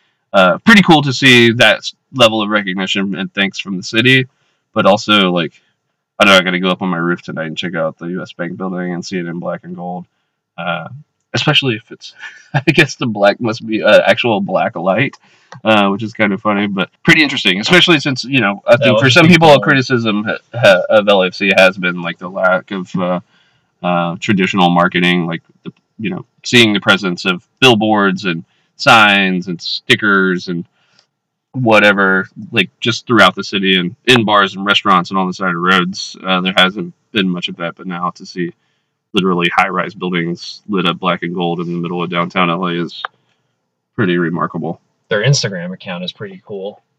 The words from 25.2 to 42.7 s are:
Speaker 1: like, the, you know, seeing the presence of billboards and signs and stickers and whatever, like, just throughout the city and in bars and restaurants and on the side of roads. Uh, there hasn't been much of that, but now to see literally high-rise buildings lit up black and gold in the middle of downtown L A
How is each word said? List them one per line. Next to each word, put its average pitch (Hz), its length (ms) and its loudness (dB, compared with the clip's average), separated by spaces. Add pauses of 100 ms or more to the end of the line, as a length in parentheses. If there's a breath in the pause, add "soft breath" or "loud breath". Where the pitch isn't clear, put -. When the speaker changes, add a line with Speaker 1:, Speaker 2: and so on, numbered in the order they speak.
Speaker 1:
like, 85 160 -8 (220)
the, - 100 -16 (260)
you 107 100 -6
know, 92 160 -10 (180)
seeing 117 280 2
the 101 80 0
presence 95 460 -2
of 92 200 -4 (140)
billboards 104 640 2
and 85 220 -6 (320)
signs 98 720 2
and 85 120 -8
stickers 95 880 0
and 87 160 -6 (880)
whatever, 104 800 2 (220)
like, 101 180 -2 (100)
just - 260 -4
throughout 101 300 4
the 98 80 -8
city 95 340 0
and 90 180 -4 (100)
in 123 180 4
bars 98 320 2
and 98 100 -10
restaurants 98 440 2
and 98 100 -2
on 92 80 0
the 92 60 -6
side 92 200 -4
of 85 80 -6
roads. 92 640 -2
Uh, 92 160 -2
there 92 160 -2
hasn't 92 380 0 (180)
been 98 160 0
much 87 220 -4
of 90 80 -12
that, 85 180 -8
but 82 100 -18
now 90 260 -6
to - 140 -20
see 87 280 -8 (580)
literally 90 420 -2
high-rise 92 400 -2
buildings 87 760 -8
lit 92 180 -2
up 85 100 -4
black 90 240 -4
and 87 140 -8
gold 87 240 -4
in 85 80 -6
the 87 100 -6
middle 87 240 -6
of 87 80 -6
downtown 87 400 -4
L 90 160 -4
A 87 60 -4